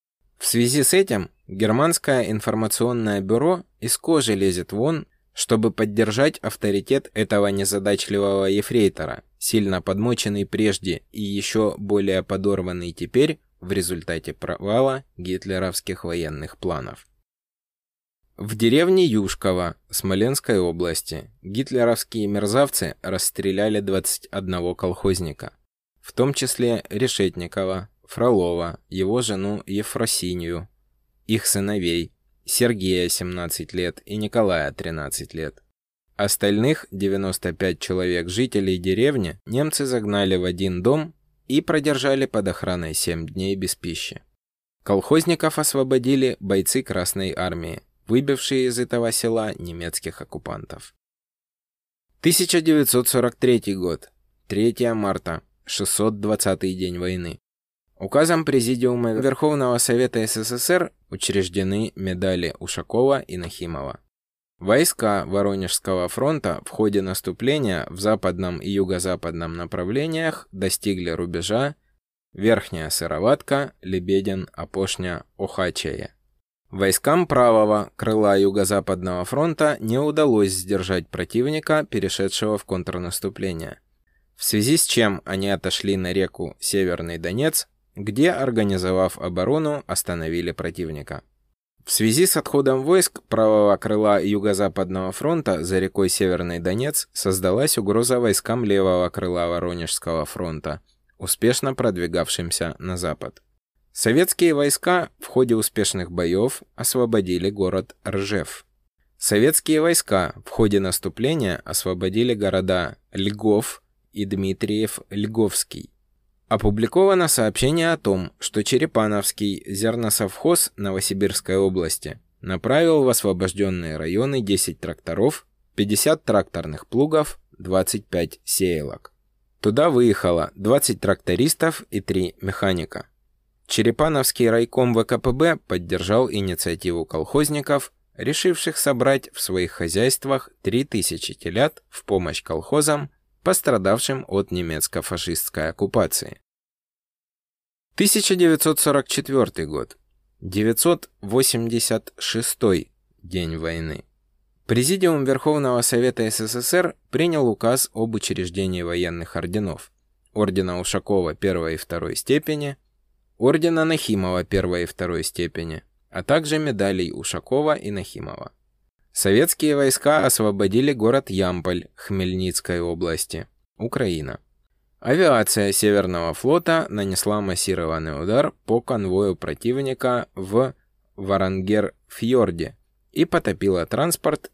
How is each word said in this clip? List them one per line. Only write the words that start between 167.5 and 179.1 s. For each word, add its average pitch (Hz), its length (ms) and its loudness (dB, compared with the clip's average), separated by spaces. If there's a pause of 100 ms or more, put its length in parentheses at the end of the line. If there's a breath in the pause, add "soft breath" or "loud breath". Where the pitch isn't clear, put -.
и - 140 -6
Нахимова. - 600 -10 (640)
Советские 147 640 2
войска 143 500 4
освободили 107 680 2
город 120 360 2
Ямполь 90 640 -2
Хмельницкой 92 840 -2
области, 85 680 -4 (300)
Украина. 85 640 -4 (600)
Авиация 120 720 4
Северного 92 600 2
флота 165 540 2
нанесла 104 540 -2
массированный 82 800 -2
удар 127 300 0 (120)
по 117 140 2
конвою 98 560 0